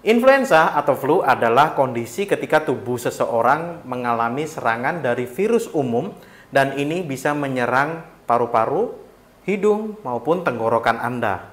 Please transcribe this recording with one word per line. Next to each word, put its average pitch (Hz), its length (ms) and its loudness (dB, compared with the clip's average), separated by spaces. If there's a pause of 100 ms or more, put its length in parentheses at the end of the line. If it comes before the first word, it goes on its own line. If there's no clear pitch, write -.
Influenza 226 720 4
atau 143 160 2
flu 139 320 2
adalah 123 480 4
kondisi 127 560 -2
ketika 151 320 2
tubuh 120 400 -4
seseorang 135 880 0
mengalami 123 560 -2
serangan 131 560 -4
dari 123 240 -2
virus 220 480 -2
umum 135 400 -2 (400)
dan 135 240 2
ini 151 240 -2
bisa 147 320 -4
menyerang 139 720 -2 (240)
paru-paru, 120 640 2 (560)
hidung, 208 560 0
maupun 143 400 -2
tenggorokan 113 560 0
Anda. 117 400 -2 (120)